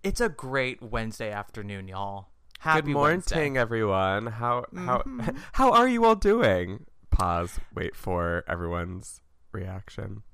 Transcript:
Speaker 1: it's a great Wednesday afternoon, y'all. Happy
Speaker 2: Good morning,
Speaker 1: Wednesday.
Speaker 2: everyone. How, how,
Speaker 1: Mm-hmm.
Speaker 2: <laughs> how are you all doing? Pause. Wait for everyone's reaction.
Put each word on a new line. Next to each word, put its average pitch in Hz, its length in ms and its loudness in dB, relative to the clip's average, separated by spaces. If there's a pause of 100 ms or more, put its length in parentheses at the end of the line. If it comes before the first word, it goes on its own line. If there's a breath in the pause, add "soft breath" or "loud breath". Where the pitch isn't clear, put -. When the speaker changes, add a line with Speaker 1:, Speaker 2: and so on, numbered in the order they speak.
Speaker 1:
it's 196 160 -2
a 160 80 4
great 131 560 -4
Wednesday 110 480 -6
afternoon, 101 560 -10
y'all. 98 400 -8 (320)
Happy 160 280 2
Speaker 2:
Good 147 40 0
morning, 143 280 4
Speaker 1:
Wednesday. 147 380 0
Speaker 2:
everyone. 107 680 2
How, 120 400 -2 (100)
how, 127 300 0
Speaker 1:
Mm-hmm. 247 380 -4
Speaker 2:
<laughs> - 100 -16
how 254 180 6
are 240 160 8
you 233 160 4
all 226 140 8
doing? 107 680 2 (260)
Pause. 87 500 2 (120)
Wait - 220 -6
for 85 500 -2
everyone's 87 760 -6 (320)
reaction. 95 680 -10 (100)